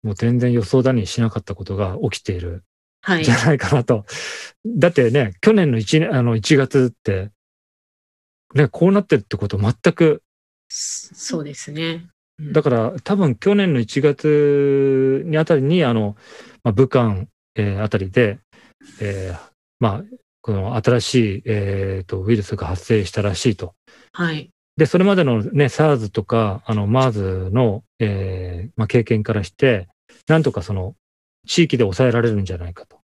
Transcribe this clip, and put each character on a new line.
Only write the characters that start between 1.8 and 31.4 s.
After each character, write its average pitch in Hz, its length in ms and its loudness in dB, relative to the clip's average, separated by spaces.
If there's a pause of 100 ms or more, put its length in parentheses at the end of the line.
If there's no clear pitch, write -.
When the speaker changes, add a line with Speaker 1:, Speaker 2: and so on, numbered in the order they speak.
Speaker 1:
起 - 100 -10
き - 20 -20
て 92 100 -6
い 90 80 -6
る 87 220 -10 (420)
Speaker 2:
は 180 160 0
い。 156 40 -2
Speaker 1:
じ 120 60 2
ゃ 117 40 6 (100)
な 156 80 4
い 131 60 2
か 127 160 -2
な 123 100 0
と。 110 220 0 (580)
だ 202 240 2
っ 170 40 2
て 123 180 4
ね、 120 320 0
去 214 100 6
年 180 180 4
の 117 60 2
一 113 240 2
年、 165 140 -2
あ 127 80 2
の、 117 140 2
一 123 200 2
月 131 340 2
っ - 120 -20
て、 98 280 -4 (1200)
ね、 143 140 4
こ 170 200 2
う 196 40 4
な 202 80 4
っ 196 40 -8
て 151 120 2
る 104 40 2
っ - 40 -16
て - 120 -6
こ 104 100 -4
と 101 120 -4
全 101 140 2 (200)
く。 151 300 2 (460)
Speaker 2:
そ-、 - 460 -12
そ - 260 -8
う 147 40 -8
で 147 100 -12
す - 160 -14
ね。 165 360 -8 (320)
う 156 60 -12
ん。 143 80 -8
Speaker 1:
だ 147 100 4
か 139 80 2
ら、 117 240 0 (100)
多 202 100 0
分 170 200 2
去 202 200 0
年 190 200 2
の 123 60 2
一 117 200 -2
月 139 1300 2
に 156 100 -2
あ 156 80 2
た 160 120 4
り 135 60 2
に、 160 220 2
あ 117 80 2
の、 104 240 -2 (460)
ま 117 80 0
あ、 - 20 -2
武 98 160 4
漢、 110 380 0 (300)
え 101 200 -2
ー、 104 60 -4
あ 107 60 -4
た 110 100 -2
り 95 120 -6
で、 107 280 0 (600)
え 98 340 -8
ー、 85 40 -14 (420)
ま 107 160 0
あ、 160 60 -10 (380)
こ 113 120 -6
の 98 240 -4
新 120 240 2
し - 140 -6
い、 107 300 0
え 98 600 -4
ー - 40 -18
と、 95 140 -6
ウ 107 100 0
イ 120 40 4
ル 104 60 -2
ス - 140 -8
が 78 120 -8
発 92 160 -6
生 107 200 0
し - 60 -10
た 110 120 -6
ら 101 120 -2
し 120 160 0
い 98 60 -4
と。 - 180 -12 (380)
Speaker 2:
は 170 200 -4
い。 147 180 -12 (280)
Speaker 1:
で、 151 80 6
そ 180 100 0
れ 185 80 4
ま 202 100 4
で 180 100 4
の 117 180 2
ね、 143 260 2
サ 151 220 2
ー 139 60 2
ズ 107 140 -6
と 104 140 -6
か、 110 400 -2
あ 113 100 -4
の、 101 120 0
マ 131 220 2
ー - 20 0
ズ 95 420 -4
の、 113 320 0 (140)
え 95 680 -6
ー、 - 80 -18
ま 113 80 -2
あ、 - 20 -2
経 120 180 2
験 110 180 0
か 113 120 -4
ら 101 100 -2
し - 60 -12
て、 107 380 0 (380)
な 160 120 4
ん 160 40 2
と 143 100 0
か 98 100 -6
そ - 100 -8
の、 95 220 -6 (520)